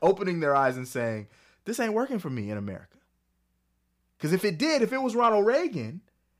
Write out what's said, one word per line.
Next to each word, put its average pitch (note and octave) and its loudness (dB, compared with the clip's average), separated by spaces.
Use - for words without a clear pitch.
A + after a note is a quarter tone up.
opening F#3 2
their C#3+ 2
eyes C3 2
and B2+ -8
saying, A2+ -4
"This A#3 -6
ain't A3+ 0
working B3 -2
for E3 -8
me A2+ -6
in G#2+ -4
America." G2+ -10
'Cause D3+ -2
if F#3 0
it F#3 0
did, D4 2
if A3+ 0
it C4 0
was B3+ -2
Ronald A3+ 4
Reagan G#3 -2